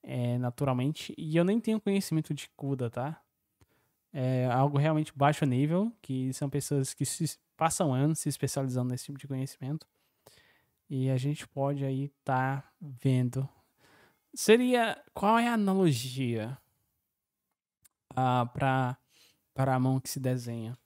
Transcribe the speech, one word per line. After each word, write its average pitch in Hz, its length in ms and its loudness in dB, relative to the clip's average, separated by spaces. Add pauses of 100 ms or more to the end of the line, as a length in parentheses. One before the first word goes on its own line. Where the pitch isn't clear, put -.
é, 123 340 -2
naturalmente. 127 800 -2
E 156 220 0
eu 170 60 6
nem 202 140 2
tenho 220 220 0
conhecimento 180 540 0
de - 160 -12
cuda, 131 400 -4
tá? 139 280 -6 (920)
É 127 320 0
algo 135 320 2
realmente 156 400 2
baixo 143 300 4
nível, 151 440 2 (120)
que 131 320 -4
são 139 160 -4
pessoas 139 420 -2
que 143 140 -4
se, - 320 -4 (180)
passam 160 380 2
anos 147 240 2
se - 100 -4
especializando 131 600 -2
nesse 127 160 -6
tipo 143 120 -14
de 143 80 -18
conhecimento. 135 600 -8 (1040)
E 131 160 0
a 131 80 2
gente 143 300 -4
pode 139 380 -4
aí 135 240 -4 (160)
tá 135 440 -2 (120)
vendo. 131 680 0 (880)
Seria, 240 680 4 (140)
qual 220 240 4
é 240 80 4
a 240 80 0
analogia, 131 1040 0 (1600)
ah, 127 360 2
pra, 131 460 0 (560)
para 131 220 2
a - 20 2
mão 131 220 2
que - 100 -10
se - 80 -8
desenha? 120 680 -4